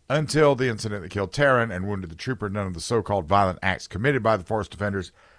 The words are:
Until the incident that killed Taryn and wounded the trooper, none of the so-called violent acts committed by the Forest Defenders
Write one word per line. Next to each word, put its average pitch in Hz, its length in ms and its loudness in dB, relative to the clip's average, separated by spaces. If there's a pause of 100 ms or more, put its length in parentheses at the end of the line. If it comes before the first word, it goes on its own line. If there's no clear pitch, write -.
Until 147 480 4
the 127 140 0
incident 104 320 -4
that 87 100 -12
killed 101 220 -4
Taryn 123 420 4
and 92 140 -4
wounded 95 220 -6
the 82 40 -16
trooper, 107 360 -6
none 101 160 -4
of 90 80 -6
the 82 60 -10
so-called - 440 0
violent 95 380 4
acts 95 240 -2
committed 123 360 -2
by 110 140 4
the 90 80 -6
Forest 107 280 -4
Defenders 98 400 -6 (260)